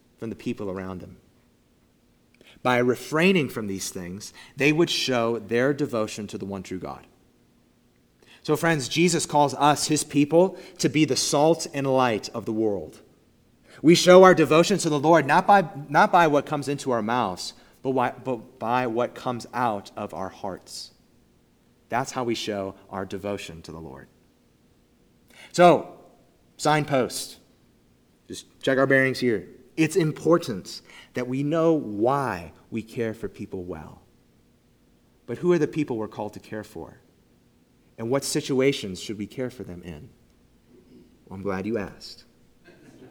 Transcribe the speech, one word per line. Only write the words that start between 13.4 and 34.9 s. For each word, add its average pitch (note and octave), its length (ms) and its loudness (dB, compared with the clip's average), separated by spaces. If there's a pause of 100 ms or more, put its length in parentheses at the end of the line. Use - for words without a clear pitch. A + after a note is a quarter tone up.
We E3 140 8
show F3+ 260 10
our F#3 100 12
devotion D#3+ 460 4
to E3 100 -4
the D3 120 -2
Lord D#3 260 4
not D#3+ 180 4
by, G3 240 4 (200)
not F#3 240 4
by E3+ 160 6
what C#3+ 180 2
comes C#3+ 220 -6
into C#3 240 -4
our A2+ 100 0
mouths, G#2+ 500 -4 (300)
but C3+ 80 -4
why, B2+ 220 0
but - 480 -8
by B2 260 0
what A#2 300 -2
comes A#2+ 360 -8
out A2+ 440 -4
of G#2 180 -10
our F#2 140 -8
hearts. - 640 -14 (960)
That's B2+ 240 -4
how C3 100 -4
we A#2 140 -2
show G2 400 -6 (140)
our F#2+ 140 -8
devotion F#2+ 580 -10
to E2+ 100 -16
the E2 80 -16
Lord. C2+ 260 -18 (1400)
So, E3+ 480 6 (600)
signpost. D3 800 -2 (920)
Just - 180 -14 (160)
check C3+ 160 0
our C3+ 80 4
bearings C3 320 2
here. A2+ 300 -2 (260)
It's D#3 220 0
important D#3 880 0 (320)
that B2+ 120 -4
we C3 160 -4
know D#3+ 300 2
why A2 800 -2 (180)
we A2+ 120 -6
care A2+ 320 -6
for G#2+ 120 -10
people F#2+ 380 -12
well. D#2+ 380 -14 (1200)